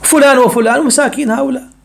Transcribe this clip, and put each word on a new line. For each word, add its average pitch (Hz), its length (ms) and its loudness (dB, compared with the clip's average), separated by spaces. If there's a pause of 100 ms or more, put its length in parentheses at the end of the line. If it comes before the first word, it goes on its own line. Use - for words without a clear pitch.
فلان 277 360 2
وفلان 240 480 0
مساكين، 269 440 -2
هؤلاء 262 320 -4 (220)